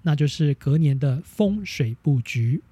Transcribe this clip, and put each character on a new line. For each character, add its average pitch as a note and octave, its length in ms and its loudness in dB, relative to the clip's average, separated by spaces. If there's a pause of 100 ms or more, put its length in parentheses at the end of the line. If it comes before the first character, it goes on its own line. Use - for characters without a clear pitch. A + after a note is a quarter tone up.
那 D#3 120 0
就 D3 140 2
是 C#3+ 280 0
隔 C#3+ 220 0
年 C#3 220 2
的 C#3 240 0
风 G#3 420 -2
水 A#2 360 -4
布 C#3 180 2
局。 A#2+ 420 -2 (100)